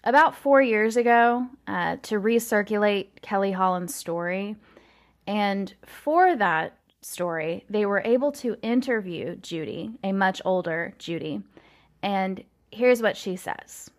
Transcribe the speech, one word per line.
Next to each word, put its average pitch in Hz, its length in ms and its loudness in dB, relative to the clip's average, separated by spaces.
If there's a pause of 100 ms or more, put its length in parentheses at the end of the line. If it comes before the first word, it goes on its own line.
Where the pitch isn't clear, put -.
about 277 320 6
four 277 260 6
years 220 360 2
ago, 240 500 4 (180)
uh, 175 360 -2
to 214 180 -4
recirculate 208 1000 0
Kelly 196 320 -2
Holland's 185 420 -2
story. 185 640 -6 (680)
And 196 480 -2 (120)
for 349 500 2
that 170 420 0 (240)
story, 165 680 -6
they 208 160 0
were 202 180 0
able 254 300 2
to 247 280 -6
interview 214 760 -2
Judy, 170 540 -10 (120)
a 196 80 -2
much 190 320 0
older 170 540 -2
Judy, 160 440 -8 (600)
and 190 400 -4 (260)
here's 247 320 2
what 214 140 0
she 185 220 -8
says. - 600 -12